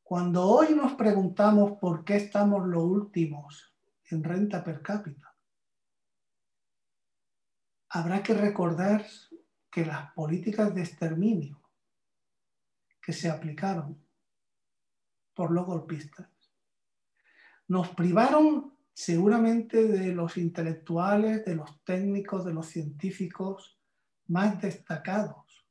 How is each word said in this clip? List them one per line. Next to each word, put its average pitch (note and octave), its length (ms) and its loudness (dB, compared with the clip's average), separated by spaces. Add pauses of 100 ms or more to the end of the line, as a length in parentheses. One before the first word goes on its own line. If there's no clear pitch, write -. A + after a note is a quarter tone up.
Cuando F3+ 420 0
hoy D4+ 300 8
nos C4+ 200 2
preguntamos G3+ 840 4
por E3 240 -2
qué G3+ 120 0
estamos G3+ 520 2
los E3+ 160 0
últimos E3+ 920 -2 (340)
en D#3+ 140 -4
renta F#3 400 -2
per D#3 180 -10
cápita, - 540 -10 (2500)
habrá F3 340 -4
que A3+ 100 0
recordar G3+ 720 0 (640)
que E3 160 -2
las D3 280 -10
políticas F3+ 600 -2
de F3+ 80 -4
exterminio E3+ 800 -2 (1400)
que E3 120 -10
se - 160 -4
aplicaron D#3 760 -8 (1300)
por E3 160 -2
los F3+ 160 0
golpistas D#3+ 600 -10 (1400)
nos F3+ 220 0
privaron C4+ 840 4 (180)
seguramente A3+ 960 2
de F#3 260 0
los E3+ 240 -4
intelectuales, F3 1080 -2
de F3 100 -4
los - 280 -12
técnicos, G3 640 -4
de E3+ 80 -4
los D#3+ 140 -8
científicos F#3 1120 -8 (480)
más F#3 340 0
destacados - 1080 -8